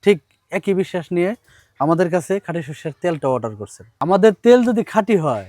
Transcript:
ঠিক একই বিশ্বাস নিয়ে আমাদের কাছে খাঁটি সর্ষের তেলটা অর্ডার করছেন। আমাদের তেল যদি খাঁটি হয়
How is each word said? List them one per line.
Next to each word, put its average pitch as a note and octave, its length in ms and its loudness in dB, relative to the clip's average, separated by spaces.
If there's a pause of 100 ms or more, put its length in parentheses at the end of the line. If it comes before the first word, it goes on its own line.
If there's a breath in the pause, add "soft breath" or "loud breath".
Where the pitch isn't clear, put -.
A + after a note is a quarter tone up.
ঠিক G3+ 140 4 (340)
একই G3 300 -4
বিশ্বাস E3+ 240 -6 (100)
নিয়ে F3 160 0 (480 soft breath)
আমাদের E3 340 2
কাছে F3+ 200 -2 (120)
খাঁটি E3+ 220 -8
সর্ষের D3+ 340 -12
তেলটা D#3+ 340 -4
অর্ডার A2+ 240 -6
করছেন। - 260 -16 (200)
আমাদের G3 260 4 (120)
তেল B3 160 8 (100)
যদি A#3 120 0 (120)
খাঁটি G#3+ 220 2 (100)
হয় G#2+ 240 -4